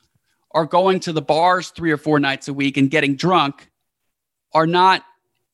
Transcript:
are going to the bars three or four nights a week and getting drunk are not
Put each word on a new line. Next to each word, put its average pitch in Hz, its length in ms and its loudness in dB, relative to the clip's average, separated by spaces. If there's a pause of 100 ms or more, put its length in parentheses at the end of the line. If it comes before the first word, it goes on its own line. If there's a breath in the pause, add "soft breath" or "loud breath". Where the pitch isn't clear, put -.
(520)
are 156 140 0
going 185 340 2
to 175 120 -8
the 156 100 -4
bars 165 480 0
three 165 200 -4
or 151 60 0
four 147 240 0
nights 135 280 -4
a 143 60 -8
week 139 220 -4
and 135 140 2
getting 143 260 0
drunk 160 540 -2 (840)
are 160 120 2
not 180 380 2 (500)